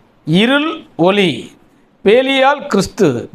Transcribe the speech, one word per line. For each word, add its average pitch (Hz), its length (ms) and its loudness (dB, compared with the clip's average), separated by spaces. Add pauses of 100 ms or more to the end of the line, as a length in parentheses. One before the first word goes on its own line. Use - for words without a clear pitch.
(240)
இருள், 269 560 0 (160)
ஒளி, 170 560 -2 (520)
பேலியால், 262 600 2
கிறிஸ்து, 180 680 -2